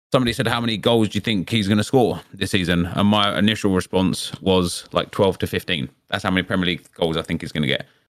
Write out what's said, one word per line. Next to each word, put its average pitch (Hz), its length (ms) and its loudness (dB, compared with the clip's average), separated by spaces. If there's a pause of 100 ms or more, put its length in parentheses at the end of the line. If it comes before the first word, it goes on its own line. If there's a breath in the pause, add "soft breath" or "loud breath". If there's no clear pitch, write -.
(140)
somebody 127 180 2
said, 107 160 -2
"How 120 140 0
many 113 160 -2
goals 113 320 4
do - 80 -6
you 98 40 0
think 104 280 -2
he's 107 180 0
gonna 104 160 2
score 113 380 2 (120)
this - 180 -4
season?" 87 340 0
And 92 240 0
my 104 280 2
initial 104 360 2
response - 580 0 (100)
was, 92 520 0
like, - 180 -2
twelve 95 280 2
to 90 80 -2
fifteen. 85 420 -4 (200)
That's 95 140 -4
how 101 80 -2
many 92 120 2
Premier 92 240 -2
League 87 260 -4
goals 82 240 -2
I 82 60 -4
think 82 180 -4
he's 78 100 -10
gonna 76 160 -2
get. 65 200 -4 (300)